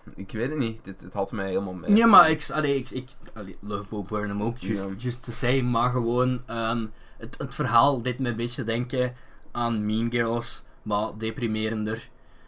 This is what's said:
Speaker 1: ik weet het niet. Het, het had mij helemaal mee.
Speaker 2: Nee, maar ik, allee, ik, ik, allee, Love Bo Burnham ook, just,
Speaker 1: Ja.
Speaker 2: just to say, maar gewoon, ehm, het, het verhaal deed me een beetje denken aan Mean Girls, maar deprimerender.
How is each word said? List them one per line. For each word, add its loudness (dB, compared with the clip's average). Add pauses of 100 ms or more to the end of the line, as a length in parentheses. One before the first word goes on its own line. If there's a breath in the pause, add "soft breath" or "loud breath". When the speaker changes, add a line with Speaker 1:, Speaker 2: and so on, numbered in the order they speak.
(160)
Speaker 1:
ik -10
weet -2
het -4
niet. -4
Het, -12
het -12
had -2
mij -2
helemaal -2
mee. -2
Speaker 2:
Nee, 8
maar 10
ik, 0
allee, 2
ik, -4
ik, -6 (240)
allee, -10
Love -6
Bo -4
Burnham -2
ook, -2
just, -2
Speaker 1:
Ja. -6
Speaker 2:
just -6
to -6
say, 2
maar 2
gewoon, 2
ehm, -2 (320 soft breath)
het, -10
het -6
verhaal 4
deed -2
me 0
een -2
beetje -4
denken 0 (380 loud breath)
aan 0
Mean 0
Girls, 0 (180 soft breath)
maar 0
deprimerender. -2 (380 soft breath)